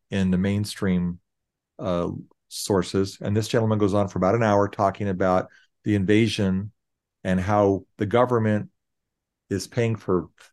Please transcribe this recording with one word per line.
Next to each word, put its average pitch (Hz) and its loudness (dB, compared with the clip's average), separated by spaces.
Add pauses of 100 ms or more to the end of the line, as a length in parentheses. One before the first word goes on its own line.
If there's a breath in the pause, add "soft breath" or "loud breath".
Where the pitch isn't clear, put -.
(120)
in 95 0
the 90 2
mainstream, 92 -2 (600)
uh, 87 -2 (400)
sources. 98 -2
And 107 -2
this 107 -2
gentleman 110 0
goes 101 2
on 101 0
for - -8
about 92 2
an 117 0
hour 101 4
talking 101 -2
about 92 0 (360 soft breath)
the 107 0
invasion 101 0 (520)
and 92 0
how 98 2 (120)
the 110 -2
government 110 0 (800)
is 95 -4
paying 117 -2
for 90 -2 (240)